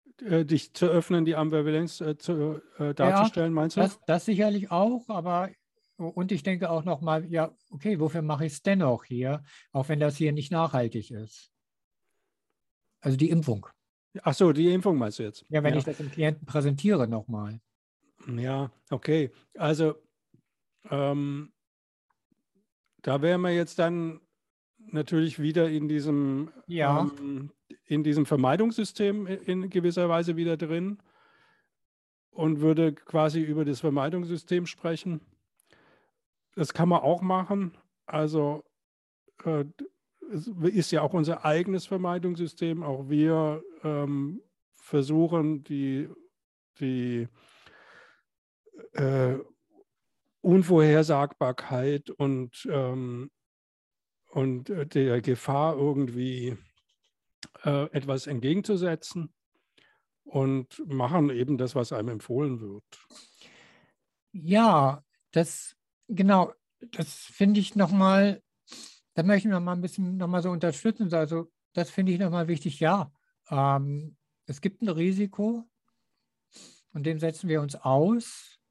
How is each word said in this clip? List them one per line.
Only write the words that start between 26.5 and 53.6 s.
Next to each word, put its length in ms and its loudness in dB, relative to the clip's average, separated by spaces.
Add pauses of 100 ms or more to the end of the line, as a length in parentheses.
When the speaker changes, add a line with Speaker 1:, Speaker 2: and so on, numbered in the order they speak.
Speaker 2:
Ja. 340 2 (180)
Speaker 1:
ähm, 320 -10 (340)
in 180 0
diesem 220 2
Vermeidungssystem 1000 0
i-, 60 -6
in 360 -4
gewisser 400 0
Weise 260 0
wieder 220 -2
drin 440 -4 (1300)
und 300 -2
würde 320 4
quasi 480 0
über 240 -2
das 160 -2
Vermeidungssystem 840 -2
sprechen. 560 -6 (1300)
Das 180 -4
kann 160 2
man 120 4
auch 200 2
machen. 560 -2 (280)
Also, 580 -2 (800)
äh, 220 -2 (640)
es 160 -8
ist 440 0
ja 100 2
auch 120 -2
unser 320 -2
eigenes 400 0
Vermeidungssystem. 960 -4
Auch 260 -6
wir, 540 2 (200)
ähm, 580 -4 (340)
versuchen, 880 2
die, 460 -4 (720)
die, 480 -2 (1700)
äh, 440 2 (1040)
Unvorhersagbarkeit 1700 4
und, 640 -4
ähm, 600 -4 (1000)